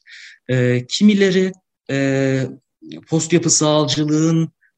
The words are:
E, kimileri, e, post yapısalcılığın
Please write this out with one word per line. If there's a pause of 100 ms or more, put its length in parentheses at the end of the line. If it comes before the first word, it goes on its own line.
(480)
E,
kimileri, (400)
e, (640)
post
yapısalcılığın (260)